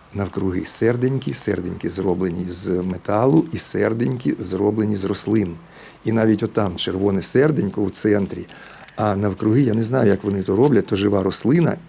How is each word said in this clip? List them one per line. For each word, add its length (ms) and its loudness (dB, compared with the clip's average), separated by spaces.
навкруги 500 -4
серденьки, 680 0
серденьки 560 -2
зроблені 580 -2
з 200 -2
металу 840 2
і 60 -4
серденьки 800 0
зроблені 580 0
з 80 -4
рослин. 520 0
І 80 0
навіть 300 2
отам 340 -2
червоне 460 0
серденько 600 2
у 80 -2
центрі, 560 0
а 200 0
навкруги, 440 2
я 140 2
не 80 0
знаю, 260 2
як 160 2
вони 180 -2
то 140 0
роблять, 300 4
то 100 -2
жива 260 2
рослина, 540 2